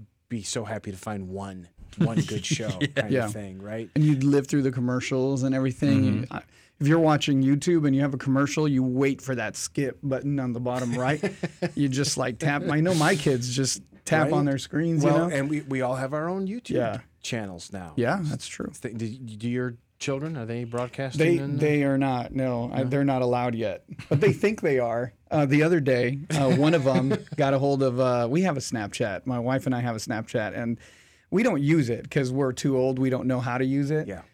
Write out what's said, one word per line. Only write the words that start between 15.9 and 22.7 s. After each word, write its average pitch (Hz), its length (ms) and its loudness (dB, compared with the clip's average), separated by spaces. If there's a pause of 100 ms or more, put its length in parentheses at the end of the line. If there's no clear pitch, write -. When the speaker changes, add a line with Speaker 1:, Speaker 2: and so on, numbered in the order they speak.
Speaker 1:
have 131 200 -4
our 156 140 -4
own 190 200 -4
YouTube 240 260 -8
Speaker 3:
Yeah. 110 240 0 (240)
Speaker 1:
channels 98 500 -8
now. 92 240 -12
Speaker 3:
Yeah, 131 260 0
that's - 260 -6
true. - 240 -10 (100)
Speaker 1:
Th-, 113 140 -8
do, 113 120 -4
do 117 400 -10
your 123 280 -4 (220)
children, 143 400 -6
are 113 80 -8
they 120 180 -6
broadcasting 123 540 -6
Speaker 3:
They, 170 180 4
Speaker 1:
in 139 160 -4
the 131 60 -2
Speaker 3:
they 147 260 2
are 139 140 2
not. 131 360 -2
No, 123 380 -2